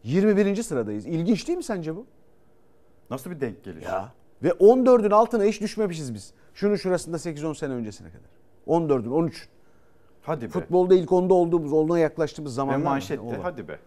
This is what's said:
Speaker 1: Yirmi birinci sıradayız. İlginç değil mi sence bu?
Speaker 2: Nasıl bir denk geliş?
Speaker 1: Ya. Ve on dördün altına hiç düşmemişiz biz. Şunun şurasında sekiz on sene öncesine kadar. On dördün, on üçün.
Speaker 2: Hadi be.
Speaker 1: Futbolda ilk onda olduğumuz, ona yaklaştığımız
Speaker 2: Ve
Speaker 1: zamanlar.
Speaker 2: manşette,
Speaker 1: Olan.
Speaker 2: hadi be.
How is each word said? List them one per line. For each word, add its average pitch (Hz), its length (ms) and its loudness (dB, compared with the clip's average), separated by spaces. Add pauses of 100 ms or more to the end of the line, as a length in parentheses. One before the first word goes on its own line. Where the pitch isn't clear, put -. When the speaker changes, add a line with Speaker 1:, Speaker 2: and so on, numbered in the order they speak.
Speaker 1:
Yirmi 190 340 2
birinci 202 260 0
sıradayız. 107 420 -4
İlginç 170 420 -2
değil 349 100 -2
mi 349 60 -10
sence 165 320 -6
bu? 226 100 -14 (1040)
Speaker 2:
Nasıl 131 220 -10
bir 160 100 -12
denk 110 220 -8
geliş? 80 220 -14
Speaker 1:
Ya. 95 280 -8 (300)
Ve 175 100 0
on 240 320 8
dördün 240 260 6
altına 226 320 4
hiç 214 180 0
düşmemişiz 175 520 -6
biz. - 200 -14 (200)
Şunun 208 220 0
şurasında 170 440 -4
sekiz 151 240 -8
on 160 100 -4
sene 139 200 -6
öncesine 107 360 -8
kadar. - 200 -20 (360)
On 165 240 2
dördün, 120 220 0
on 165 160 0
üçün. - 200 -10 (760)
Speaker 2:
Hadi 139 240 -6
be. - 40 -8
Speaker 1:
Futbolda 180 460 4
ilk 175 160 2
onda 185 220 2
olduğumuz, 170 400 2
ona 156 260 2
yaklaştığımız 151 520 -2
Speaker 2:
Ve 113 40 -10
Speaker 1:
zamanlar. 139 240 -2 (120)
Speaker 2:
manşette, 135 300 -4
Speaker 1:
Olan. 117 180 -8
Speaker 2:
hadi 139 280 -8
be. 73 200 -14